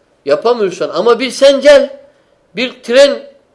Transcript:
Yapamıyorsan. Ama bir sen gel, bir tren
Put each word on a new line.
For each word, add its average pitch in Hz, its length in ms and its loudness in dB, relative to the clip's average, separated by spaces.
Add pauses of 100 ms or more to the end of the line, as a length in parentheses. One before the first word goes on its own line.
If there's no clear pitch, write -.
(260)
Yapamıyorsan. 180 640 -2
Ama 202 300 -2
bir 254 120 -6
sen 269 300 2
gel, 277 380 2 (560)
bir 233 280 -10
tren 247 360 0 (360)